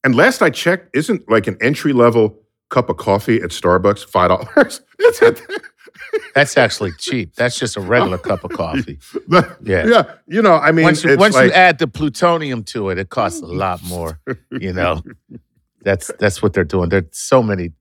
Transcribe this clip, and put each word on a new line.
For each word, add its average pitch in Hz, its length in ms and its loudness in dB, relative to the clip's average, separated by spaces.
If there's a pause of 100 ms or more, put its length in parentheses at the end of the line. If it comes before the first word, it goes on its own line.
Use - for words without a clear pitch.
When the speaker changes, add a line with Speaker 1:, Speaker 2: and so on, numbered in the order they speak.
Speaker 1:
And 131 100 2
last 247 260 2
I 175 100 2
checked, - 460 -4
isn't, 165 340 -4
like, 110 180 2
an 92 120 -6
entry-level 120 760 2 (320)
cup - 180 -2
of 87 80 -4
coffee 104 460 0
at 87 80 -8
Starbucks 92 580 0
five 90 220 2
dollars? - 560 0
<laughs> - 40 -20 (100)
It's 466 220 4
a 466 140 4 (1000)
Speaker 2:
That's 139 220 2
actually 107 420 0
cheap. 107 380 -8
That's 123 220 -2
just 117 180 -6
a 101 40 -8
regular 95 380 0
cup 92 260 -6
of 87 80 -10
coffee. - 460 -8 (140)
Speaker 1:
<laughs> - 160 -12
But, - 340 2
Speaker 2:
Yeah. 92 240 0
Speaker 1:
yeah, 226 280 2 (120)
you 202 160 -2
know, 185 140 6
I 147 160 2
mean, 160 120 2
Speaker 2:
once 160 200 2
you, 131 60 2
Speaker 1:
it's 143 100 4
Speaker 2:
once 208 140 4
Speaker 1:
like - 120 6
Speaker 2:
you - 60 4
add 180 260 4
the 165 80 -2
plutonium 151 760 -2
to 101 260 -6
it, 90 80 -4
it 92 120 -8
costs 101 300 -4
a - 60 -16
lot 90 380 -6
more, 85 360 -8 (320)
you 95 200 -8
know. 87 300 -2 (400)
Speaker 1:
<laughs> - 400 -20
Speaker 2:
That's, 98 360 -2
that's 101 240 -2
what 101 100 0
they're 95 120 0
doing. 87 240 -2
There's 92 240 0
so - 300 0
many. 92 380 -4